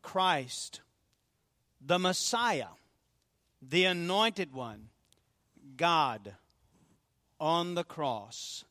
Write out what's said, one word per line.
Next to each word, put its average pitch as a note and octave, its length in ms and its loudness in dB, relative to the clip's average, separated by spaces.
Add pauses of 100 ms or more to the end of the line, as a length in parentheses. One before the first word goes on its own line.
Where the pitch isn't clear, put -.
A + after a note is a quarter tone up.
Christ, F3 800 -2 (960)
the E3+ 200 2
Messiah, F#3 720 0 (920)
the D#3+ 240 2
Anointed F#3 640 0
One, A2 380 -12 (880)
God C3+ 560 2 (1040)
on E3+ 360 0
the F3 80 -2
cross. A#2+ 880 -8